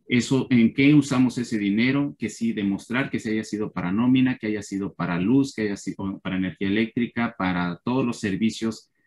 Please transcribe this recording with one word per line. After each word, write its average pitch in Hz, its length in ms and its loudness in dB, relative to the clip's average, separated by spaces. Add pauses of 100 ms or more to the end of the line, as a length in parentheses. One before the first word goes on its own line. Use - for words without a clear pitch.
eso, 123 420 2
en 113 240 4
qué 139 200 6
usamos 131 440 4
ese 117 200 -2
dinero, 120 600 0
que 113 100 -4
sí, 113 240 -4
demostrar 104 560 -2
que 113 100 -4
se 107 120 -6
haya 107 140 -2
sido 104 280 -6
para 90 200 -4
nómina, 127 440 4
que 110 120 -6
haya 107 140 -4
sido 98 300 -6
para 87 260 -4
luz, 135 360 2
que 110 80 -4
haya 101 140 -2
sido 98 440 -8
para 92 160 -6
energía 95 320 -2
eléctrica, 113 720 -2
para 90 460 -2
todos 127 200 0
los 120 160 -4
servicios 110 680 -4 (160)